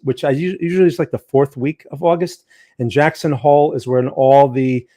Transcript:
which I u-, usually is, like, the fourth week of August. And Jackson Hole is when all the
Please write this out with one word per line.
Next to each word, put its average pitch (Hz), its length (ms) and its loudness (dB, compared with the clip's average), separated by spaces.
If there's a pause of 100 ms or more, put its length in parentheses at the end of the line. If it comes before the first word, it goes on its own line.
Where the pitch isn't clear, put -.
which 135 220 -4
I 143 60 0
u-, 175 300 -4
usually 175 280 2
is, 156 100 0
like, 160 140 -4
the 120 60 -6
fourth 139 380 -2
week 139 360 -8
of 147 100 -12
August. 175 420 -2 (360)
And 120 100 -2
Jackson 151 420 0
Hole 147 400 2
is 131 140 -8
when 127 220 0
all 139 400 4
the 127 380 -2 (100)